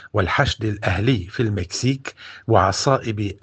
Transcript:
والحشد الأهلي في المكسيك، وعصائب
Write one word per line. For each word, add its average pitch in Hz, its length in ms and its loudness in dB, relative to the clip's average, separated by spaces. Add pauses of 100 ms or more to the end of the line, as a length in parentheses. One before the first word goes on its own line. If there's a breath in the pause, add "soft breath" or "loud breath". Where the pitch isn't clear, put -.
(140 loud breath)
والحشد 107 520 0
الأهلي 101 640 0
في - 140 -4
المكسيك، 113 720 -2 (320 loud breath)
وعصائب 107 960 2